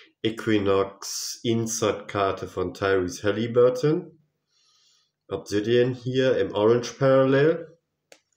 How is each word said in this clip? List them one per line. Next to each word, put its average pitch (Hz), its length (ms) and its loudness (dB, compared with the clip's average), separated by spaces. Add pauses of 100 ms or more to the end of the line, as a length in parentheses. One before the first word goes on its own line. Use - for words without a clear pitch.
(220)
Equinox 98 1200 -2
Insert-Karte 104 1040 -2
von 90 280 -6
Tyrese 95 500 -2
Haliburton. 120 1000 0 (1000)
Obsidian 117 680 0
hier 127 440 0
im 95 160 -2
Orange 113 380 2
Parallel. 135 800 2 (640)